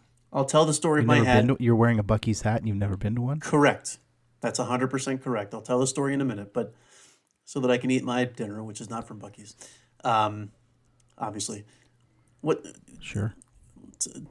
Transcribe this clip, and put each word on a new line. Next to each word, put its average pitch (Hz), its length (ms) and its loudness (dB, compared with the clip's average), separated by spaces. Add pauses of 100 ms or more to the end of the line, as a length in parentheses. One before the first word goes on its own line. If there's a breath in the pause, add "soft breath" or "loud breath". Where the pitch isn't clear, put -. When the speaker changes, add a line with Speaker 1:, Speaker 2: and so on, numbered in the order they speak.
(320)
Speaker 1:
I'll 139 140 0
tell 156 200 6
the 156 80 2
story 151 280 2
Speaker 2:
You've 117 40 4
Speaker 1:
of - 20 2
my 117 120 8
Speaker 2:
never 117 100 4
Speaker 1:
hat. 123 180 6
Speaker 2:
been 131 100 2
to, 127 60 -4
you're 117 120 6
wearing 117 240 4
a 104 40 0
Buc-ee's 107 380 0
hat 110 180 2
and 110 80 -6
you've 101 100 -2
never 98 200 -2
been 104 180 -2
to 120 60 -2
one? 135 180 -2
Speaker 1:
Correct. - 600 2 (420)
That's 117 180 -4
a 123 60 -2
hundred 123 240 0
percent 131 340 -4
correct. 107 300 -4
I'll 110 80 -12
tell 123 180 0
the 135 80 2
story 139 260 -2
in 139 80 -2
a 139 40 0
minute, 104 280 -6
but - 200 -4 (720 soft breath)
so - 140 -8
that 127 100 0
I 123 80 4
can 127 140 -2
eat 127 120 0
my 123 220 0
dinner, 110 380 -8
which 110 180 -14
is 107 80 -14
not 113 180 -10
from 110 140 -16
Buc-ee's. 104 340 -20 (480 loud breath)
Um, 107 480 0 (680)
obviously. 104 460 -8 (760 soft breath)
What - 240 -2 (340)
Speaker 2:
Sure. 104 360 -6 (640)
Speaker 1:
t-, - 120 -6 (200)